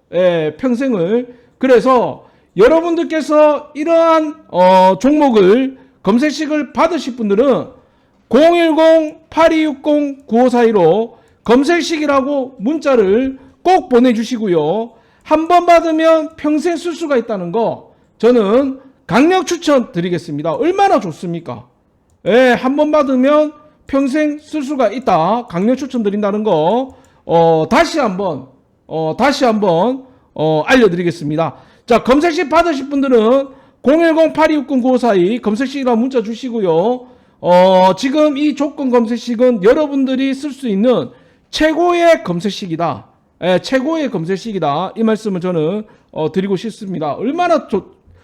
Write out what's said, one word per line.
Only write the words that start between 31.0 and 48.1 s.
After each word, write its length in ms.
자, 180
검색 300
시 160
받으실 400
분들은 600
공일공 500
팔이육공 480
구오사이 600
검색 260
시라고 300
문자 240
주시고요. 840
어, 540
지금 440
이 160
조건 340
검색 300
식은 440
여러분들이 720
쓸 200
수 160
있는 420
최고의 720
검색 260
식이다. 580
예, 160
최고의 520
검색 280
식이다. 580
이 60
말씀을 400
저는, 420
어, 200
드리고 240
싶습니다. 560
얼마나 560
좋-, 320